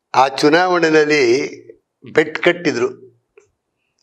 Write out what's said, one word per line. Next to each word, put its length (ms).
ಆ 140
ಚುನಾವಣೆಯಲ್ಲಿ 960
ಬೆಟ್ 260
ಕಟ್ಟಿದ್ರು, 500